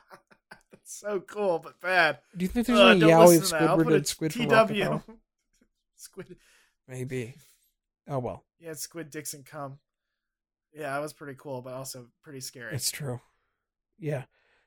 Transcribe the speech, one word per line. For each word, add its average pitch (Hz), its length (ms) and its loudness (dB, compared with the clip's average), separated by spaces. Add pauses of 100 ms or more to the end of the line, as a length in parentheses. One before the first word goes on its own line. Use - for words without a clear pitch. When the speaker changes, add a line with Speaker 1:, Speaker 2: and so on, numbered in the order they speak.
(840)
Speaker 1:
so 208 360 -10
cool, 190 380 -6
but 156 220 -20
bad. 170 380 0 (180)
Speaker 2:
Do 175 80 -4
you 185 40 -2
think 233 180 -4
there's 240 120 2
Speaker 1:
Uh, 190 100 10
Speaker 2:
any 185 120 8
Speaker 1:
don't 160 100 6
Speaker 2:
yaoi 165 180 10
Speaker 1:
listen 165 140 8
Speaker 2:
of - 60 -4
Speaker 1:
to - 60 -4
that. 156 80 -2
I'll 160 160 2
Speaker 2:
Squidward 160 60 4
Speaker 1:
put 160 80 0
a 151 40 6
Speaker 2:
and 147 100 -2
Squid 160 280 -6
from 240 140 -6
Rocket 220 260 4
Speaker 1:
T 208 60 -2
W. 175 40 -2
Speaker 2:
Power? 220 320 -8 (340)
Speaker 1:
<laughs> - 460 -20
Squid. - 400 -20 (500)
Speaker 2:
Maybe. 127 480 -10 (760)
Oh, 139 100 -8
well. 110 260 -10 (160)
Speaker 1:
Yeah, 165 140 -16
squid 156 360 -14
dicks 151 240 -12
and 139 120 -20
cum. 139 320 -16 (960)
Yeah, 151 200 -12
that 139 80 -6
was 151 120 -10
pretty 143 260 -18
cool, 131 240 -14
but 127 120 -16
also 131 340 -16 (140)
pretty 135 180 -18
scary. 120 340 -14
Speaker 2:
It's - 160 -6
true. 123 300 -10 (760)
Yeah. 147 260 -8 (420)